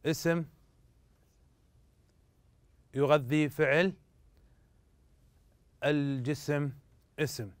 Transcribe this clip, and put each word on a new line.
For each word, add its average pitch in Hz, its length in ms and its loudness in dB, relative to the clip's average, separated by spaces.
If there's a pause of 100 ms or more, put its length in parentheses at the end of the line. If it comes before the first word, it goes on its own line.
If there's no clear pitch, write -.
اسم، 165 380 0 (2500)
يغذي 143 540 2
فعل، 156 440 2 (1900)
الجسم 143 880 -2 (460)
اسم. 120 320 -6 (100)